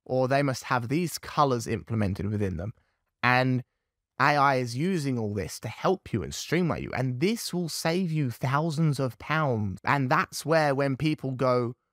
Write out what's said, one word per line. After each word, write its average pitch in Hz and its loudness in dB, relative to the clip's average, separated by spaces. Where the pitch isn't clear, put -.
or 127 0
they 139 2
must 135 -2
have 123 -2
these 160 -2
colors 131 0
implemented 98 -2
within 101 -2
them." 95 -8
And 127 2
A 147 4
I 139 4
is 123 -4
using 143 0
all 107 -2
this 90 -6
to - -10
help - -2
you 98 0
and 71 -8
streamline 147 -2
you. - -8
And 127 -2
this 202 -2
will 175 -2
save 170 -2
you 151 0
thousands 147 0
of 131 -2
pounds. 117 -2
And 135 2
that's 156 -2
where 151 4
when 139 0
people 147 -2
go, 123 2